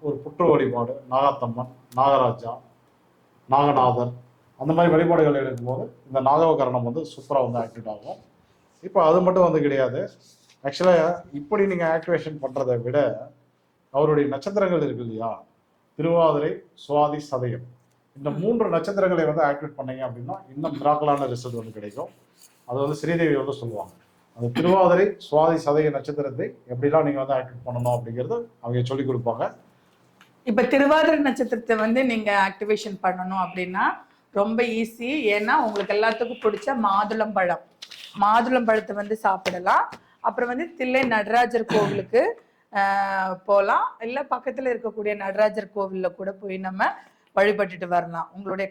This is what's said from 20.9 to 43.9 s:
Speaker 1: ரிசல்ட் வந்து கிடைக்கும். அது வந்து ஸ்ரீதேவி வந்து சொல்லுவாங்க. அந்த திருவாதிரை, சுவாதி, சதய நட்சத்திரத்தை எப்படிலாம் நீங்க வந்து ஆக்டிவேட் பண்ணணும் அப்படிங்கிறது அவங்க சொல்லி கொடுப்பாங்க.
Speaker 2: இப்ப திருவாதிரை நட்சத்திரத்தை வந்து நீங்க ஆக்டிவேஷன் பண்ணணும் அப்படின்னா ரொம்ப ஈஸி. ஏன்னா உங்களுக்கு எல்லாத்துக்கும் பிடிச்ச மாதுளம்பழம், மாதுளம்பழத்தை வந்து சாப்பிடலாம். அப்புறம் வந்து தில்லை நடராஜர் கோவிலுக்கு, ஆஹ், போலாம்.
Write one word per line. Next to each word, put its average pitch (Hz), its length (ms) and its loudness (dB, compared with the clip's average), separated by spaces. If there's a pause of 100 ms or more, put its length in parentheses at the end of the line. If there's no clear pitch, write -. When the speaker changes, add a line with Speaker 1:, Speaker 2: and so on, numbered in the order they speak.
Speaker 1:
ரிசல்ட் 120 260 -8
வந்து 113 180 -12
கிடைக்கும். 104 320 -12 (560)
அது 123 140 -6
வந்து 147 220 -2
ஸ்ரீதேவி 160 340 2
வந்து 135 260 -2
சொல்லுவாங்க. 107 320 -10 (440)
அந்த 120 180 -4
திருவாதிரை, 180 500 4 (120)
சுவாதி, 160 480 2
சதய 151 320 2
நட்சத்திரத்தை 143 500 -6 (220)
எப்படிலாம் 143 380 2
நீங்க 143 140 -2
வந்து 135 160 -2
ஆக்டிவேட் 127 300 -10
பண்ணணும் 120 280 -2
அப்படிங்கிறது 120 420 -6 (240)
அவங்க 123 300 -2
சொல்லி 135 140 -2
கொடுப்பாங்க. 117 380 -2 (1040)
Speaker 2:
இப்ப 240 260 2
திருவாதிரை 302 460 4
நட்சத்திரத்தை 240 560 0
வந்து 226 300 2
நீங்க 220 260 -2 (160)
ஆக்டிவேஷன் 208 560 -4
பண்ணணும் 185 420 -2
அப்படின்னா 185 400 -4 (480)
ரொம்ப 220 260 0 (180)
ஈஸி. 233 340 -4 (240)
ஏன்னா 214 280 0
உங்களுக்கு 202 320 -2
எல்லாத்துக்கும் 226 480 0
பிடிச்ச 214 240 -2 (180)
மாதுளம்பழம், 202 800 0 (600)
மாதுளம்பழத்தை 220 720 2
வந்து 208 300 -6
சாப்பிடலாம். 190 600 0 (420)
அப்புறம் 240 260 -2
வந்து 294 200 -6
தில்லை 254 300 0 (100)
நடராஜர் 226 600 0
கோவிலுக்கு, 208 480 2 (520)
ஆஹ், 196 600 0 (120)
போலாம். 202 420 2 (120)